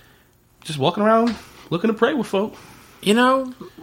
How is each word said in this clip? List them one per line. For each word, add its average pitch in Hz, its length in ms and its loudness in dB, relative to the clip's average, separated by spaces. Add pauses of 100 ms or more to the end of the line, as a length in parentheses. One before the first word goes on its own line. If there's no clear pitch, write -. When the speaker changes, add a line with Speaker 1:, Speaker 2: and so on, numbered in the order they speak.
(640)
Speaker 1:
just 151 140 -10
walking 165 260 0
around 226 320 2 (360)
looking 175 180 -2
to 220 40 0
pray 240 200 0
with 240 140 -4
folk. 202 280 -2 (460)
Speaker 2:
You 208 140 2
know, 262 300 2 (360)